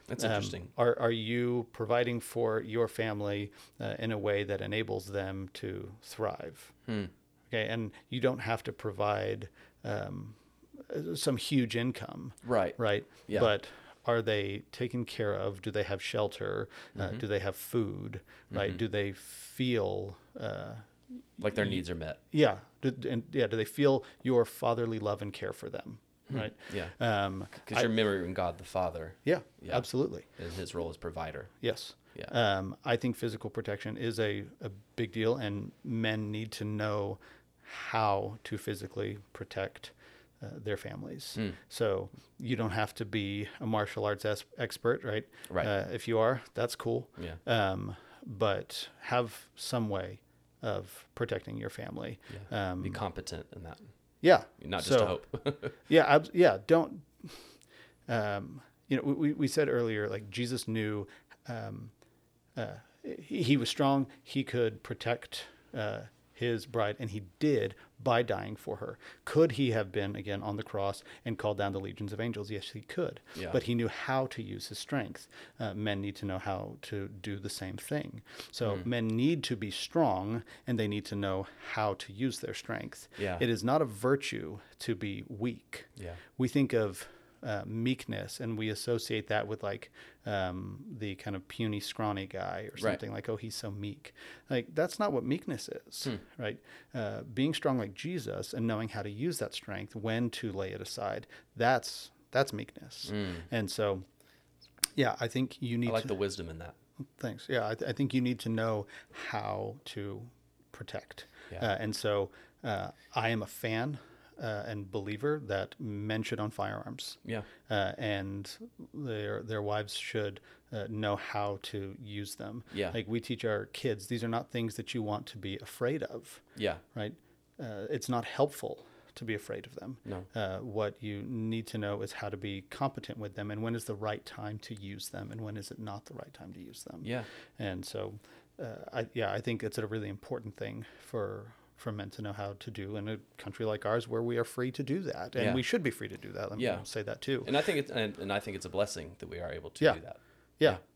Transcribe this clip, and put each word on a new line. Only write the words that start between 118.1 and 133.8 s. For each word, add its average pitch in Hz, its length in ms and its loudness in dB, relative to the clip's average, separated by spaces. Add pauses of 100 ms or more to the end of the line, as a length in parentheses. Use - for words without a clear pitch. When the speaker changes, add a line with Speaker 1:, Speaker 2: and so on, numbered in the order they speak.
Speaker 2:
their, 107 480 -2
their 110 220 -2
wives 107 320 0
should, 101 440 -2 (320)
uh, 107 180 -4
know 104 260 2
how 101 480 -2
to 98 360 -6
use 101 360 -8
them. 110 280 -8 (100)
Speaker 1:
Yeah. 95 200 0
Speaker 2:
Like, 113 140 -2
we 113 120 0
teach 113 260 -4
our 107 220 2
kids, 101 400 -2
these 117 160 -2
are 117 40 0
not 117 240 0
things 113 240 -2
that - 180 -6
you 123 80 0
want 107 260 -2
to - 120 -12
be 98 180 -4
afraid 131 460 -2
of. - 380 -8 (140)
Speaker 1:
Yeah. 104 200 0 (180)
Speaker 2:
Right? 107 200 -4 (460)
Uh, 107 300 -6
it's 131 200 -2
not 120 160 0
helpful - 600 0 (300)
to - 100 -10
be 110 80 0
afraid 104 320 -6
of - 100 -18
them. 117 300 -10
Speaker 1:
No. 95 180 -6 (120)
Speaker 2:
Uh, 95 240 -2
what 107 420 -2
you 104 220 -6
need 110 440 -2
to 113 120 -4
know 104 240 0
is 101 100 -6
how 104 160 -6
to 98 80 -4
be 98 320 -4
competent - 480 -4
with 104 160 -6
them, 104 160 -4
and 104 140 -4
when 117 100 0
is 113 120 -4